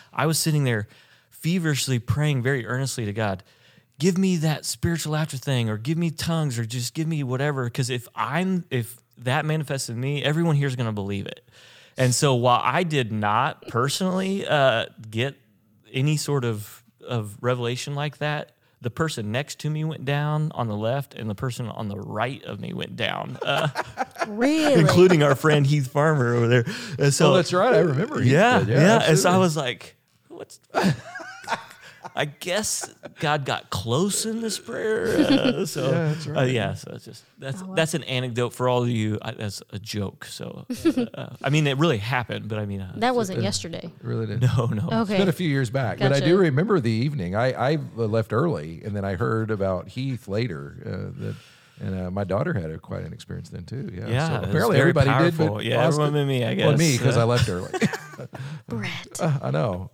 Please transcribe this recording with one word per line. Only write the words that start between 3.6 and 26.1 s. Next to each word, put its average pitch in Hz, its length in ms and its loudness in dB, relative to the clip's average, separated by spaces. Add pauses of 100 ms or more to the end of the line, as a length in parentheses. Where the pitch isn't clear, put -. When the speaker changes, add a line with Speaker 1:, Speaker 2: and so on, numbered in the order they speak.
Speaker 1:
"Give 175 200 2
me 190 180 2
that 151 280 0
spiritual 156 480 -2
laughter 156 260 -2
thing, 120 320 0
or 107 80 -2
give 147 200 -2
me 170 120 0
tongues, 151 480 -2
or 117 60 -2
just 120 300 -6
give 156 140 -2
me 156 140 -2
whatever. 131 480 -2
'Cause 127 200 -2
if 123 240 -4
I'm, 170 560 -2
if 120 260 -4 (220)
that 127 260 0
manifests 151 440 -4
in 117 120 -6
me, 139 220 -4
everyone 156 340 2
here 143 120 2
is 123 80 -4
gonna 117 160 -2
believe 98 340 -4
it." - 220 -14 (480)
And 127 180 4
so 139 200 4
while 120 280 4
I 156 200 2
did 139 300 0
not 107 560 0
personally, 185 760 -2
uh, 131 400 4 (240)
get 123 260 -2 (560)
any 143 240 2
sort 143 280 -2
of, 107 380 -6 (240)
of 107 340 -6
revelation 123 540 -2
like 147 240 -6
that, 147 340 -6 (300)
the 120 80 -6
person 131 400 -4
next 131 280 -4
to 147 100 -4
me 151 160 -2
went 151 220 -6
down 151 480 0
on 120 120 -2
the 104 100 -2
left, 120 380 -2
and 110 140 -8
the 104 60 -4
person 120 340 -6
on 107 200 -6
the 101 100 -8
right 107 460 -4
of 104 160 -10
me - 120 -8
went 80 240 -8
down, 110 460 -4
uh, - 260 0 (300)
<laughs> - 280 -6
Speaker 2:
Really? 285 540 2
Speaker 1:
including 160 420 8
our 143 120 6
friend 147 320 4
Heath 139 260 2
Farmer 143 420 2